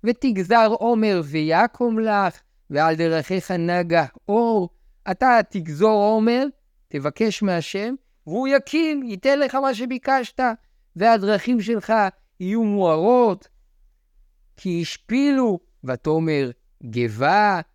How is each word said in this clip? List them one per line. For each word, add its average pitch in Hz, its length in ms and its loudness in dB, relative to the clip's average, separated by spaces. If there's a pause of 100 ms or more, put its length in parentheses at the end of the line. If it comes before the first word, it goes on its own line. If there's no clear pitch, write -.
ותגזר 226 640 2 (120)
עומר 214 440 2
ויקום 170 760 0
לך, 202 400 0 (300)
ועל 156 260 0
דרכיך 165 560 -2
נגה 170 540 0 (220)
אור, 220 420 0 (420)
אתה 240 280 4 (100)
תגזור 196 540 0
עומר, 220 420 2 (420)
תבקש 151 540 -4
מהשם, 196 540 -4 (320)
והוא 226 200 -4
יקים, 285 560 0
ייתן 254 360 -2
לך 262 160 -2
מה 269 180 0
שביקשת, 254 680 -4 (560)
והדרכים 214 680 2
שלך 214 320 -2 (460)
יהיו 208 240 -2
מוארות, 202 840 2 (1080)
כי 175 240 -4
השפילו, 254 800 0 (240)
ותאמר 147 680 -2 (340)
גבה 135 760 0 (140)